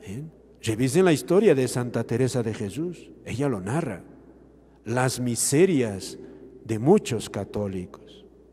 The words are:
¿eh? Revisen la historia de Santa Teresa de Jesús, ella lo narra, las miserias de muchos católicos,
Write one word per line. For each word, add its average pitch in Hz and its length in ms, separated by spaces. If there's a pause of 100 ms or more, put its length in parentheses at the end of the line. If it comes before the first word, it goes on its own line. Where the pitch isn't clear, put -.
¿eh? 110 200 (380)
Revisen 127 440
la 170 80
historia 185 400
de 131 140
Santa 120 360
Teresa 120 380
de 110 120
Jesús, 147 560 (160)
ella 120 220
lo 107 140
narra, 113 420 (840)
las 123 340
miserias 123 1000 (480)
de 110 140
muchos 127 500
católicos, 98 960 (280)